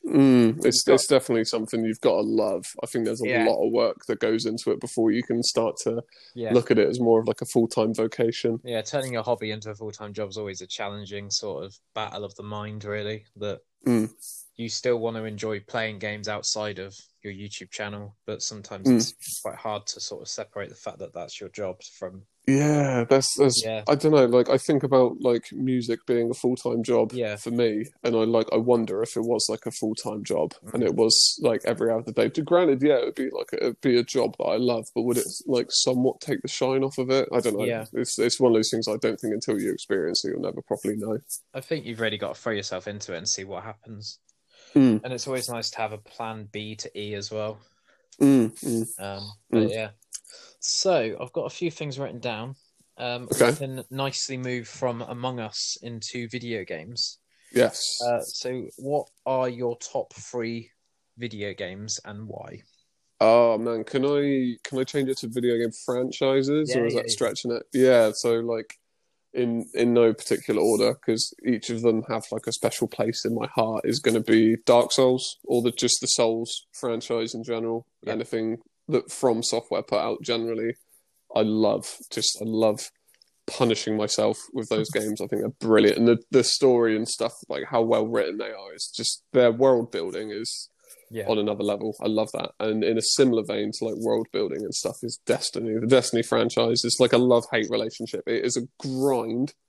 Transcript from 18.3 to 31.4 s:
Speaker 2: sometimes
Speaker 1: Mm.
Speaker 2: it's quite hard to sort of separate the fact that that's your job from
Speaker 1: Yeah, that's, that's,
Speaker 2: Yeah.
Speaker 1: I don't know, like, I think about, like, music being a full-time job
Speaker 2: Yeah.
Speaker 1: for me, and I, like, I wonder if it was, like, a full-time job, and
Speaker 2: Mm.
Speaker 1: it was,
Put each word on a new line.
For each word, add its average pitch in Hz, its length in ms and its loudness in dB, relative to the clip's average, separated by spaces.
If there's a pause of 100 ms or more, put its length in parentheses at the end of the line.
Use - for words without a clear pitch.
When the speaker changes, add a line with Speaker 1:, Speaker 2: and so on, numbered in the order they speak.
Speaker 2:
sometimes 101 440 -6
Speaker 1:
Mm. 127 100 6
Speaker 2:
it's - 440 -4
quite - 160 -8
hard 104 300 -6
to - 120 -12
sort - 240 -12
of - 40 -16
separate 101 420 -10
the - 60 -20
fact - 240 -14
that 87 140 -14
that's - 260 -12
your 95 100 -14
job 92 340 -8
from 95 420 -14 (220)
Speaker 1:
Yeah, 139 600 2
that's, 135 300 4
that's, 131 260 4
Speaker 2:
Yeah. 110 240 -4
Speaker 1:
I 147 60 6
don't 156 200 4
know, 139 120 8
like, 120 240 4
I 135 80 6
think 143 240 2
about, 127 400 4
like, 120 300 0
music 123 560 -2
being 117 240 2
a - 20 -2
full-time 123 480 -2
job 113 320 2
Speaker 2:
Yeah. 113 220 -4
Speaker 1:
for 110 160 -8
me, 117 340 2 (180)
and 120 120 2
I, 110 80 4
like, 113 280 2
I - 60 2
wonder 113 460 2
if - 120 -6
it 110 60 -2
was, 113 260 0
like, 110 200 -4
a 113 40 -6
full-time 107 520 -6
job, 78 320 -2 (180)
and 127 80 -2
Speaker 2:
Mm. 110 60 2
Speaker 1:
it - 80 0
was, - 480 4